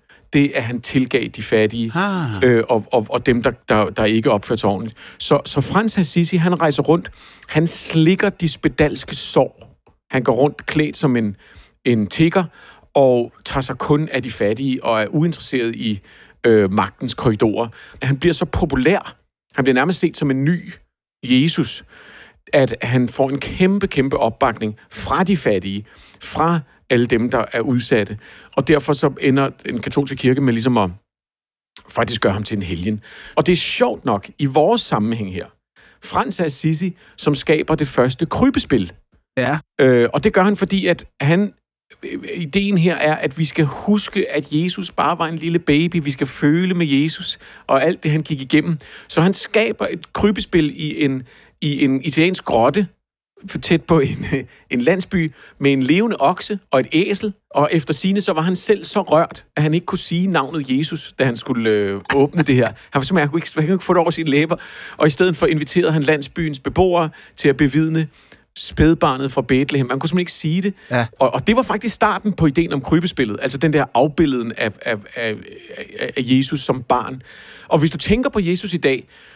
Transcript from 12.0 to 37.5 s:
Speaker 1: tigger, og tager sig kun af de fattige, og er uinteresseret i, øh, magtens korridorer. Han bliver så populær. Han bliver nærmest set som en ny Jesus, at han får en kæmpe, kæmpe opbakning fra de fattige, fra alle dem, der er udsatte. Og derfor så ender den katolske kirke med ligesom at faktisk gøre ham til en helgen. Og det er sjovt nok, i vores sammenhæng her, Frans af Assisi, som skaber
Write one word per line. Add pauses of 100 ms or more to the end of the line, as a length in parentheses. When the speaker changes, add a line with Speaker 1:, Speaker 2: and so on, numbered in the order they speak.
Speaker 1:
tigger, (500)
og (120)
tager
sig
kun
af
de
fattige,
og
er
uinteresseret
i, (460)
øh,
magtens
korridorer. (340)
Han
bliver
så
populær. (380)
Han
bliver
nærmest
set
som
en
ny (540)
Jesus, (680)
at
han
får
en
kæmpe,
kæmpe
opbakning (140)
fra
de
fattige, (380)
fra (300)
alle
dem,
der
er
udsatte. (380)
Og
derfor
så
ender (160)
den
katolske
kirke
med
ligesom
at (960)
faktisk
gøre
ham
til
en
helgen. (360)
Og
det
er
sjovt
nok, (100)
i
vores
sammenhæng
her, (580)
Frans
af
Assisi, (200)
som
skaber